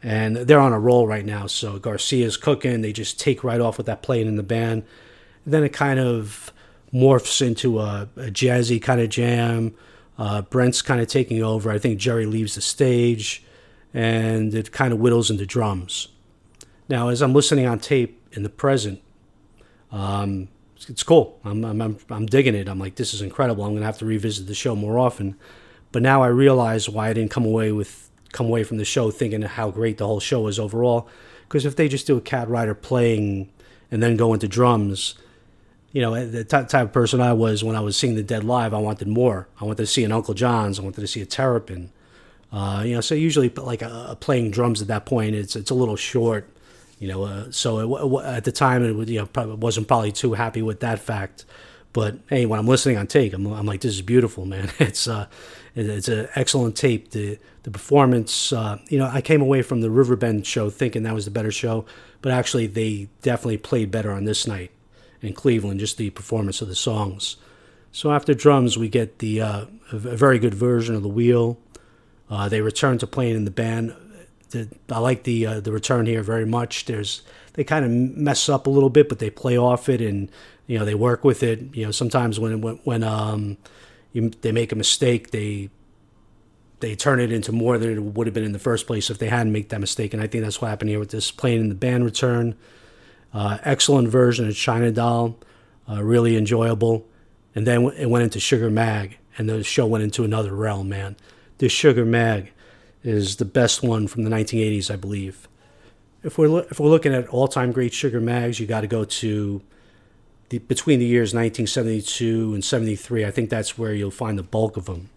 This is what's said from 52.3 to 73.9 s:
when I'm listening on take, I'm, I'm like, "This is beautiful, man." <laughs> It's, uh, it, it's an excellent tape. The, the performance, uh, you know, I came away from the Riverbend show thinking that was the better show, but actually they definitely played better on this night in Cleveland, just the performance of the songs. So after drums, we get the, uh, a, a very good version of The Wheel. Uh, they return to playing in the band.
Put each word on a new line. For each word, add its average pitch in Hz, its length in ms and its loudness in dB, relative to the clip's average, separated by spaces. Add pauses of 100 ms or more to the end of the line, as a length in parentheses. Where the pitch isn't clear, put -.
when 107 140 0
I'm 107 80 0
listening 127 280 4
on 101 120 -4
take, 120 240 2
I'm, 95 140 -4
I'm 104 200 -4
like, 98 140 -4
"This 113 140 -2
is 95 80 -6
beautiful, 113 440 2
man." 95 280 -6
<laughs> - 40 -20
It's, 127 300 0
uh, 107 180 -6 (480)
it, 110 140 -4
it's 104 180 -6
an 110 300 -2
excellent 123 400 0
tape. 120 340 0
The, 104 280 -6 (260)
the 120 80 -10
performance, 127 800 2
uh, 107 260 -4 (100)
you 147 100 0
know, 131 140 0
I 131 100 0
came 151 200 4
away 135 200 4
from 117 180 -2
the 113 100 0
Riverbend 117 560 2
show 107 240 -2
thinking 117 320 -2
that 110 120 -4
was 107 100 -4
the 101 80 -10
better 107 180 -2
show, 113 340 -4 (380)
but 131 80 -2
actually 123 380 0
they 104 400 -4 (140)
definitely 117 360 0
played 110 320 -2
better 107 220 -4
on 98 120 -4
this 107 220 -2
night 95 240 -8 (520)
in 101 120 -6
Cleveland, 101 460 0
just 107 180 -6
the 104 120 -4
performance 104 520 -6
of 107 60 -10
the 92 60 -10
songs. 101 640 -4 (560)
So - 200 -2
after 147 220 2
drums, 127 440 4
we 113 100 -2
get 110 300 -2
the, 110 220 -2
uh, 107 260 -4 (260)
a, 117 40 -8
a 117 200 -8
very 131 220 6
good 107 160 0
version 117 400 0
of 104 80 -4
The 101 60 -4
Wheel. 117 500 2 (720)
Uh, 101 180 -4
they 107 120 0
return 120 380 0
to 117 80 -4
playing 120 300 0
in 107 80 -2
the 104 60 -4
band. 113 440 -4 (560)